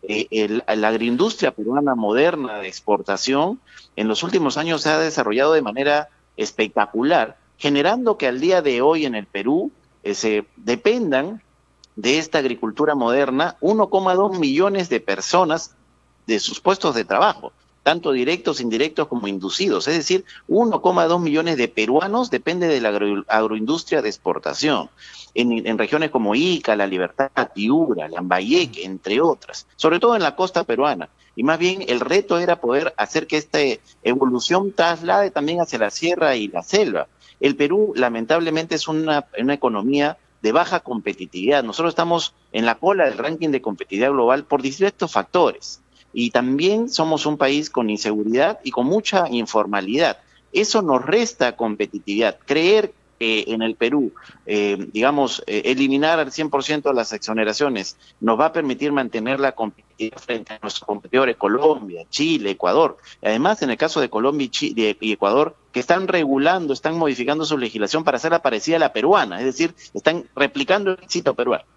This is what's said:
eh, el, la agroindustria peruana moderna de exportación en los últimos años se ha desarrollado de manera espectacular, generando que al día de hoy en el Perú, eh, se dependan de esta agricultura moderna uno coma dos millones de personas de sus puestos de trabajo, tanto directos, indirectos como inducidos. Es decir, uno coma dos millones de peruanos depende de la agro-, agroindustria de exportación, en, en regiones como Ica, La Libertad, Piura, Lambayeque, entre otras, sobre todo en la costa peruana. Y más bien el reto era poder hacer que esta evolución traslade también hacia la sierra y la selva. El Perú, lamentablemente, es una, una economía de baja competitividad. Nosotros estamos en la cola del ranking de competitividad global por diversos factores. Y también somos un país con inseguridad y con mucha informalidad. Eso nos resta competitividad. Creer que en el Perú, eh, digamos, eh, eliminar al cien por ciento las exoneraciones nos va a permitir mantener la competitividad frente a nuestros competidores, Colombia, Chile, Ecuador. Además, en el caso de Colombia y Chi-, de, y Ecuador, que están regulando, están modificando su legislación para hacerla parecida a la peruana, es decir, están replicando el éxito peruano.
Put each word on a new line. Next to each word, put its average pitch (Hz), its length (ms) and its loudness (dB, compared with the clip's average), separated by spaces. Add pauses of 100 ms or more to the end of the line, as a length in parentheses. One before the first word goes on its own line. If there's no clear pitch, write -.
eh, 104 300 -4
el, 110 340 0
la 107 220 0
agroindustria 123 640 0
peruana 131 420 -2
moderna 123 640 0
de 98 100 -10
exportación 131 920 -2 (360)
en 214 120 -2
los 214 160 -2
últimos 165 340 0
años 156 240 -2
se 151 80 0
ha 156 80 2
desarrollado 143 560 2
de 156 80 4
manera 139 480 0 (280)
espectacular, 110 1000 0 (220)
generando 190 580 2
que - 80 -2
al 127 140 0
día 175 240 2
de 123 180 0
hoy 156 240 2
en 127 80 -2
el 104 140 -6
Perú, 147 440 -2 (300)
eh, 101 140 -4
se 107 400 0
dependan 170 880 0 (520)
de 123 220 2
esta 160 220 -2
agricultura 131 560 0
moderna 131 680 0
uno 202 300 2
coma 185 240 2
dos 190 240 2
millones 175 500 0
de 117 120 -2
personas 160 760 0 (500)
de 107 140 0
sus - 220 -6
puestos 175 340 0
de 110 100 -2
trabajo, 151 460 0 (300)
tanto 165 300 2
directos, 143 480 0
indirectos 135 480 -2
como 110 200 -4
inducidos. 98 600 -2
Es 156 80 0
decir, 185 280 0 (240)
uno 214 340 2
coma 180 240 4
dos 175 160 2
millones 160 360 0
de 120 120 2
peruanos 180 600 0
depende 170 380 -2
de 143 140 2
la 110 80 2
agro-, 104 380 0
agroindustria 110 720 0
de 107 80 -2
exportación, 98 840 -4 (420)
en, 117 320 0
en 110 120 -2
regiones 147 340 -2
como 110 240 0
Ica, 156 400 0
La 101 100 0
Libertad, 95 460 -2 (240)
Piura, 110 520 0
Lambayeque, 92 800 -2
entre 95 360 -2
otras, - 440 -2 (100)
sobre 160 240 2
todo 240 160 4
en 214 60 0
la 147 140 -2
costa 180 300 -2
peruana. 117 440 -2 (260)
Y 113 80 -4
más 156 140 2
bien 185 300 -2
el 123 140 0
reto 170 360 0
era 175 220 2
poder 139 380 0
hacer 104 280 -2
que 151 120 -2
esta 151 220 -2 (440)
evolución 135 680 0
traslade 170 580 2
también 156 300 -2
hacia 151 180 -4
la 107 100 2
sierra 165 460 0
y 107 140 -4
la 87 120 -6
selva. 135 460 0 (320)
El 139 160 2
Perú, 180 400 2
lamentablemente, 156 800 0
es 151 120 -4
una, 156 380 0 (160)
una 135 120 0
economía 139 640 0 (260)
de 110 80 2
baja 170 300 2
competitividad. 104 840 -2
Nosotros 120 300 -2
estamos 170 420 -2 (160)
en 113 140 -2
la 117 100 2
cola 185 300 2
del 113 120 0
ranking 156 320 -2
de 135 120 0
competitividad 101 500 -2
global 131 320 4
por 143 180 0
diversos 175 500 -2
factores. - 720 0 (300)
Y 120 200 -2
también 165 580 2
somos 160 380 0
un 151 100 -2
país 143 320 0
con 113 220 0
inseguridad 110 720 0
y 131 80 -8
con 123 160 0
mucha 185 420 0
informalidad. 107 880 0 (340)
Eso 214 300 0
nos 135 240 2
resta 196 500 0
competitividad. 104 920 -2
Creer 185 480 2 (240)
que 113 300 0
en 110 120 -2
el 113 140 -2
Perú, 123 360 0 (360)
eh, 104 440 0
digamos, 131 540 0
eh, 104 200 -2
eliminar 139 520 2
al 143 140 -2
cien 156 180 -4
por 135 140 0
ciento 147 300 -2
las 117 200 -2
exoneraciones 110 840 -2 (260)
nos 110 180 2
va 147 60 4
a 160 80 0
permitir 143 380 -2
mantener 127 480 -2
la 135 120 2
competitividad - 680 -8
frente 113 360 -8
a 107 100 -18
nuestros - 200 -8
competidores, 113 520 -2
Colombia, 107 720 0
Chile, 147 400 0
Ecuador. 98 480 2 (240)
Además, 139 400 0
en 139 80 -2
el 113 80 -2
caso 160 240 -2
de 123 80 -2
Colombia 135 360 0
y 117 40 -8
Chi-, - 240 -4
de, 107 260 0
y 110 120 -2
Ecuador, 117 460 0 (140)
que - 80 -2
están 180 280 0
regulando, 156 680 0
están 160 240 -4
modificando 147 480 0
su 151 100 -2
legislación 117 480 -2
para 143 140 0
hacerla 160 240 0
parecida 135 360 0
a - 20 4
la 156 140 2
peruana, 117 440 2
es 117 80 -4
decir, 165 300 -2 (180)
están 160 320 0 (100)
replicando 143 540 0
el 185 140 -4
éxito - 320 -2
peruano. 120 300 -2 (120)